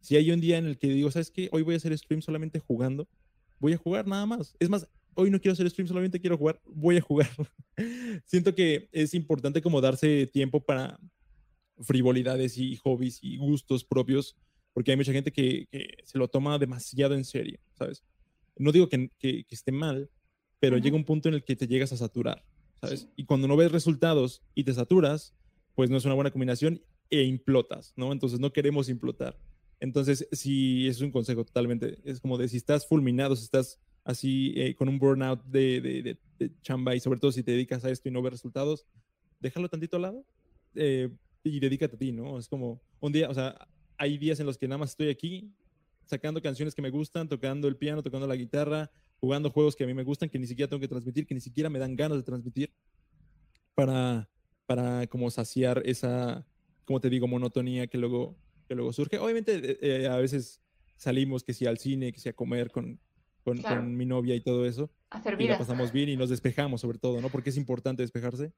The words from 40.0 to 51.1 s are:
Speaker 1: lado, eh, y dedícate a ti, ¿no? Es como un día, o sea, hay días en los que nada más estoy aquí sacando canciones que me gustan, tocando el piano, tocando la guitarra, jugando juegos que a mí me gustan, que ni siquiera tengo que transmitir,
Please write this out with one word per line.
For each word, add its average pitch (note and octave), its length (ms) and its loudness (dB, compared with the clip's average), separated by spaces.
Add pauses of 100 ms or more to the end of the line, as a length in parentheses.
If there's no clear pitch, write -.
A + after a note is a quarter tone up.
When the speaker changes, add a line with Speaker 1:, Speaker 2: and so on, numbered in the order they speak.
Speaker 1:
lado, G#3+ 240 -8 (480)
eh, C3 420 0 (260)
y D3 180 -2
dedícate C3+ 360 0
a - 20 -20
ti, C3 140 -6
¿no? B2 260 -8
Es A#2 100 -14
como B2 340 -8 (180)
un D3 120 -2
día, D3+ 160 2
o C3+ 60 -6
sea, C3 340 -6 (300)
hay D3 200 -2
días D3 220 -2
en D3 60 -2
los C3+ 120 -4
que C3+ 100 -4
nada C3+ 100 -4
más D3 120 -6
estoy D3+ 200 -2
aquí F#3 440 -8 (520)
sacando D#3 360 -6
canciones D3 320 -4
que D3+ 80 -8
me C3+ 80 -4
gustan, D#3 380 -6
tocando C#3 400 -2
el C3+ 80 -2
piano, D3 260 -4
tocando C3+ 240 -6
la C3 100 -2
guitarra, D3 540 -4 (300)
jugando C#3+ 300 0
juegos D3 260 2
que C#3 80 -2
a - 20 -4
mí B2+ 80 -4
me C3 100 -6
gustan, C#3+ 240 -4
que C#3 100 -4
ni B2+ 80 -4
siquiera B2+ 220 -4
tengo C#3 120 -6
que C3+ 80 -6
transmitir, B2+ 380 -6